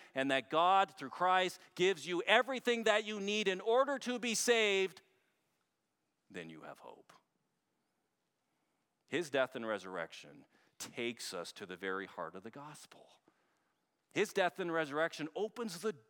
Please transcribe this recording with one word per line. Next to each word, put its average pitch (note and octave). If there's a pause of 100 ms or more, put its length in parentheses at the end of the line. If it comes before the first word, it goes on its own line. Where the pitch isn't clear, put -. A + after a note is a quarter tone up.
(140)
and C3+
that C3+
God, F3+
through C3+
Christ, F#3 (160)
gives F3
you F3+
everything A#3+
that G#3+
you G#3
need G#3
in F#3
order B3+
to B3
be A#3
saved, G3+ (1300)
then F2
you D#2+
have -
hope. - (1900)
His D#3
death C3
and A#2
resurrection F#2 (640)
takes A#2+
us F2
to -
the F2+
very F#2+
heart E2+
of F#2+
the A2+
gospel. D3 (1080)
His G3
death F3+
and F3
resurrection D#3
opens G#3
the F#3 (140)